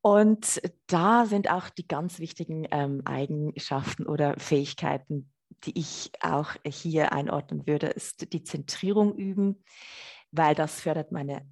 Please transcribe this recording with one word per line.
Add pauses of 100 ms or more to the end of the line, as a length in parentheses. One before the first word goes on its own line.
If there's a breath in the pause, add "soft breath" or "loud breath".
Und (260)
da
sind
auch
die
ganz
wichtigen,
ähm,
Eigenschaften
oder
Fähigkeiten, (320)
die
ich
auch (120)
hier
einordnen
würde,
ist
die
Zentrierung
üben, (680 loud breath)
weil
das
fördert
meine